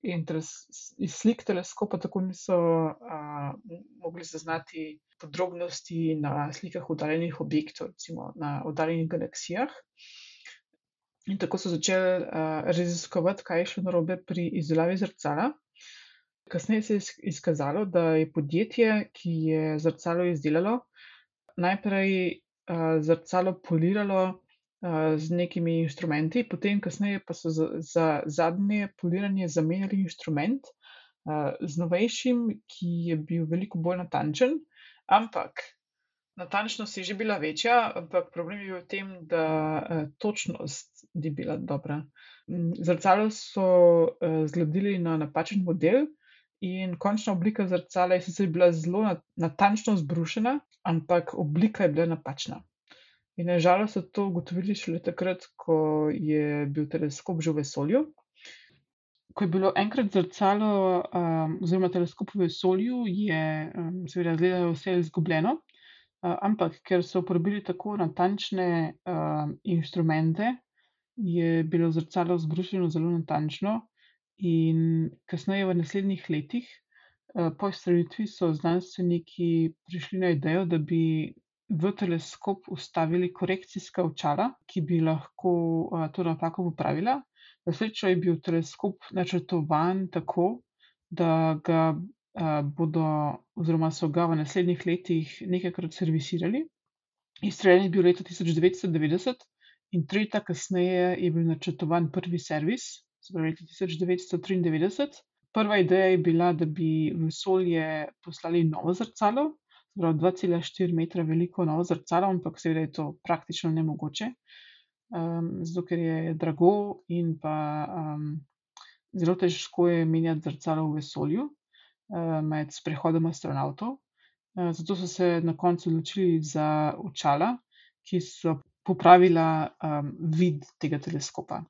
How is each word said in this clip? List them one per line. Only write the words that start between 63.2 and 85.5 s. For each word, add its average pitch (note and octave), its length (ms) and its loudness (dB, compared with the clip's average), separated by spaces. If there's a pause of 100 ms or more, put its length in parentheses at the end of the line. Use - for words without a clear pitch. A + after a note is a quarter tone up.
ehm, F3 340 -6
seveda E3+ 300 0
izgledalo F3 380 2
vse F3+ 260 0
izgubljeno. E3 560 0 (680)
Eh, F3 200 -2
ampak G3 420 0
ker F3+ 180 2
so F3+ 220 -2
uporabili G3 400 0
tako G#3 320 -6
natančne, F#3 720 0 (240)
ehm, D3+ 600 -4 (100)
inštrumente, E3 880 0 (640)
je E3+ 480 2
bilo E3 260 2
zrcalo E3+ 480 0
zbrušeno F3 540 -2
zelo E3 180 0
natančno E3 720 -2 (580)
in E3 720 2 (160)
kasneje G3 400 -2
v F#3 140 0
naslednjih F#3+ 500 -2
letih, D#3 380 -4 (640)
eh, E3+ 240 0
po G3 140 -2
izstrelitvi F3 540 0
so F3 260 0
znanstveniki E3+ 1200 0 (160)
prišli F3+ 300 -8
na F#3 180 2
idejo, D#3+ 300 0
da E3+ 120 2
bi D#3+ 540 0 (400)
v F3+ 240 0
teleskop F#3+ 800 -4
vstavili F3 560 0
korekcijska - 720 -4
očala, D#3+ 460 0 (160)
ki - 160 -4
bi E3 180 2
lahko, D#3+ 520 0 (360)